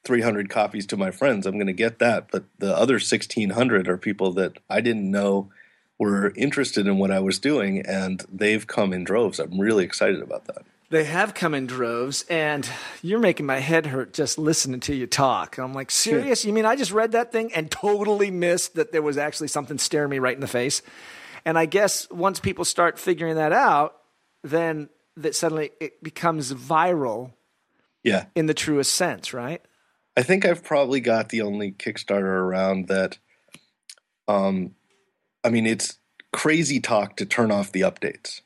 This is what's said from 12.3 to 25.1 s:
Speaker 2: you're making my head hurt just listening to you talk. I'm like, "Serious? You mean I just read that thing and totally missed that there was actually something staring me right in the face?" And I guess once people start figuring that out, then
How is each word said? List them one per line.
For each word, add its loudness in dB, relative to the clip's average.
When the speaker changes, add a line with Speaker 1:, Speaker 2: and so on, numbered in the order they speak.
Speaker 2:
you're 0
making 2
my 0
head 2
hurt -4
just -2
listening 0
to -4
you -4
talk. 0
I'm -8
like, -10
"Serious? 2
You 0
mean 2
I 4
just -2
read 2
that 0
thing -2
and -2
totally 2
missed 0
that -2
there 2
was 0
actually -4
something -6
staring 0
me -2
right 2
in -10
the -6
face?" 0
And 2
I 4
guess 0
once -2
people -4
start 2
figuring -2
that 2
out, 4
then -2